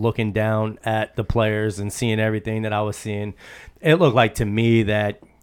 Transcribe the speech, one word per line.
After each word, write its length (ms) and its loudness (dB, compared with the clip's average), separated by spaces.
looking 300 0
down 520 0
at 300 -2
the 80 -2
players 560 0
and 140 -4
seeing 260 -2
everything 440 -2
that 100 -4
I 100 -2
was 140 -4
seeing. 380 -6
It 140 4
looked 220 4
like 200 4
to 80 -2
me 380 4
that 400 -2